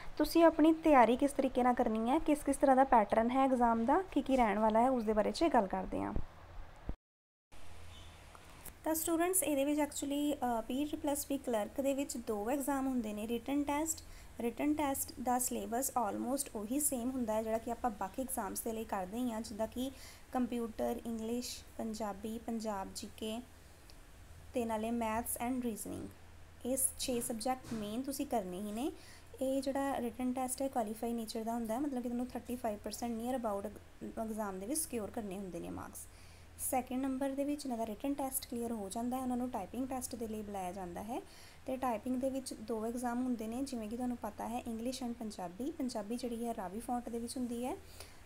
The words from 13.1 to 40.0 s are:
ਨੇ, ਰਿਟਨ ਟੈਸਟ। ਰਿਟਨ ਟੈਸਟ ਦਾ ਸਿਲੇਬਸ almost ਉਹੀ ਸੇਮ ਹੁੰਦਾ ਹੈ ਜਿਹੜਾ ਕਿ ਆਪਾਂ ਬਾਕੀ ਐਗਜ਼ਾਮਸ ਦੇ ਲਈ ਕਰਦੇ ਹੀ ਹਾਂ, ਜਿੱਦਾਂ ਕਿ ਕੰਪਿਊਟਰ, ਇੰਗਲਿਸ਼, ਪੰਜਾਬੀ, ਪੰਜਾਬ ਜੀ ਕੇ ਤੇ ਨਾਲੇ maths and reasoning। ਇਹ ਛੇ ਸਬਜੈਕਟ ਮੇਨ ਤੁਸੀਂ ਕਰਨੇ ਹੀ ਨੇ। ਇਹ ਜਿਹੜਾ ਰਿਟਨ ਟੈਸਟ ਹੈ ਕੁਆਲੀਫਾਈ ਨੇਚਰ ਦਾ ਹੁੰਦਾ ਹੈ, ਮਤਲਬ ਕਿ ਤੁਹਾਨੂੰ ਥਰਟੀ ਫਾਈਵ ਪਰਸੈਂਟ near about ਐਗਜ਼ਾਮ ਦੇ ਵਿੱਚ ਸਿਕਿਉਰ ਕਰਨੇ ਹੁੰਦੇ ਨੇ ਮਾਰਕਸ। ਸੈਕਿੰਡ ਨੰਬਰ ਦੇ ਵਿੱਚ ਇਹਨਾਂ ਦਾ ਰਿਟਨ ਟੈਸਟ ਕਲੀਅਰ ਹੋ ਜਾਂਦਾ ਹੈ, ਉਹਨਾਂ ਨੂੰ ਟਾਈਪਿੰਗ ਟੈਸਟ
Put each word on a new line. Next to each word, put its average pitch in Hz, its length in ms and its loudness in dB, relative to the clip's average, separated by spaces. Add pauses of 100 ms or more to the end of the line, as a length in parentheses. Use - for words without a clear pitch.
ਨੇ, 208 160 -4
ਰਿਟਨ 269 360 0
ਟੈਸਟ। 285 400 0 (360)
ਰਿਟਨ 254 340 0
ਟੈਸਟ 277 380 0 (100)
ਦਾ 247 160 2
ਸਿਲੇਬਸ 233 520 0
almost 226 640 0
ਉਹੀ 226 260 0
ਸੇਮ 254 300 0
ਹੁੰਦਾ 240 240 0
ਹੈ 220 80 2
ਜਿਹੜਾ 220 160 0
ਕਿ 233 140 -4
ਆਪਾਂ 233 180 -2
ਬਾਕੀ 196 320 -4
ਐਗਜ਼ਾਮਸ 208 380 -4
ਦੇ 233 120 -2
ਲਈ 220 120 -4
ਕਰਦੇ 202 340 -4
ਹੀ 247 140 0
ਹਾਂ, 220 80 -2
ਜਿੱਦਾਂ 220 260 -4
ਕਿ 247 240 -2 (420)
ਕੰਪਿਊਟਰ, 240 720 0
ਇੰਗਲਿਸ਼, 233 580 -4 (140)
ਪੰਜਾਬੀ, 220 600 -4
ਪੰਜਾਬ 214 560 -4
ਜੀ 208 220 -8
ਕੇ 220 240 -4 (1120)
ਤੇ 247 100 2
ਨਾਲੇ 220 260 0
maths 233 600 0
and 247 200 0
reasoning। 190 380 -6 (580)
ਇਹ 254 100 2 (220)
ਛੇ 247 220 0
ਸਬਜੈਕਟ 247 540 -2
ਮੇਨ 214 280 -4
ਤੁਸੀਂ 269 240 -4
ਕਰਨੇ 185 340 -2
ਹੀ 208 120 -4
ਨੇ। 240 200 -2 (500)
ਇਹ 269 200 2
ਜਿਹੜਾ 269 360 0
ਰਿਟਨ 240 340 -2
ਟੈਸਟ 254 300 -2
ਹੈ 269 60 2
ਕੁਆਲੀਫਾਈ 233 440 -2
ਨੇਚਰ 226 320 -4
ਦਾ 226 80 0
ਹੁੰਦਾ 233 220 -2
ਹੈ, 240 40 0
ਮਤਲਬ 269 240 -2
ਕਿ 247 60 -4
ਤੁਹਾਨੂੰ 240 180 0
ਥਰਟੀ 247 300 -6
ਫਾਈਵ 220 280 -2
ਪਰਸੈਂਟ 226 360 -4
near 247 200 -2
about 208 300 -2 (500)
ਐਗਜ਼ਾਮ 214 400 -4
ਦੇ 190 60 -8
ਵਿੱਚ 311 140 2
ਸਿਕਿਉਰ 208 300 -2
ਕਰਨੇ 208 260 -4
ਹੁੰਦੇ 180 240 -4
ਨੇ 175 100 -6
ਮਾਰਕਸ। 180 280 -8 (720)
ਸੈਕਿੰਡ 254 320 0
ਨੰਬਰ 269 280 0
ਦੇ 277 140 0
ਵਿੱਚ 294 220 -2
ਇਹਨਾਂ 240 120 -2
ਦਾ 226 80 0
ਰਿਟਨ 220 280 -2
ਟੈਸਟ 269 320 -2
ਕਲੀਅਰ 233 260 -4
ਹੋ 202 160 -4
ਜਾਂਦਾ 240 280 -2
ਹੈ, 262 60 -2
ਉਹਨਾਂ 247 140 0
ਨੂੰ 247 140 -2
ਟਾਈਪਿੰਗ 233 380 -4
ਟੈਸਟ 254 280 -4